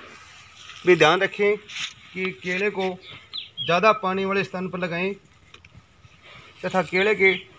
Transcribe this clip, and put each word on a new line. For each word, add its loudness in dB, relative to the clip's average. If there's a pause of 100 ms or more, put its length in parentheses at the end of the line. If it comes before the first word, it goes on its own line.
(840)
भी 8
ध्यान 6
रखें 0
कि -10
केले -4
को -2 (760)
ज़्यादा 4
पानी -2
वाले 0
स्थान -6
पर -8
लगाएं -4 (1500)
तथा 0
केले 0
के 4 (260)